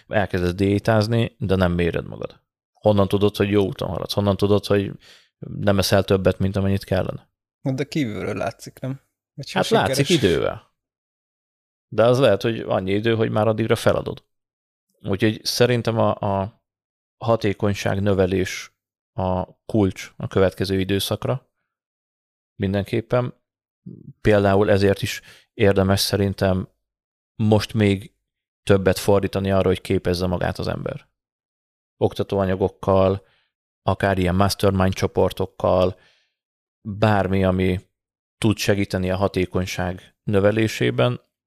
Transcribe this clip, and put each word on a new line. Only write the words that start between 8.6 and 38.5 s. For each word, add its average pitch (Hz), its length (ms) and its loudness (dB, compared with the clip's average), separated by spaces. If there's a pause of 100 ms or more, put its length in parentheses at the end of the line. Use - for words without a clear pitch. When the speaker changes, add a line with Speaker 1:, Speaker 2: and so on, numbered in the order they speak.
Speaker 2:
nem? 135 220 -10 (340)
Vagy - 180 -16
Speaker 1:
Hát 190 120 -2
Speaker 2:
sikeres? 220 240 2
Speaker 1:
látszik 135 200 0
idővel. 80 680 0 (1120)
De 110 160 2
az 123 140 6
lehet, 107 240 4
hogy 113 180 -2
annyi 98 320 -2
idő, 110 220 2
hogy 113 160 0
már 110 180 0
addigra 110 280 0
feladod. - 480 -2 (760)
Úgyhogy 107 440 -2
szerintem 117 540 0
a, 107 120 2
a 98 520 -4 (600)
hatékonyság 104 800 0
növelés 95 720 0 (400)
a 92 520 -4
kulcs - 520 -2
a - 100 -10
következő 95 540 0
időszakra. 101 680 -4 (1040)
Mindenképpen. 107 800 -4 (840)
Például 101 500 4
ezért 98 320 2
is - 180 -6 (320)
érdemes 98 480 2
szerintem 98 760 -2 (640)
most 107 320 2
még 101 400 0 (480)
többet 95 360 2
fordítani 98 520 0
arra, 95 180 2
hogy 87 120 0
képezze 92 460 -2
magát 87 320 -4
az 95 100 -6
ember. - 400 -8 (880)
Oktatóanyagokkal, 95 1300 0 (560)
akár 98 360 -2
ilyen 90 160 0
mastermind 95 580 2
csoportokkal, 92 1080 0 (920)
bármi, 98 560 0
ami 92 360 0 (580)
tud 107 180 2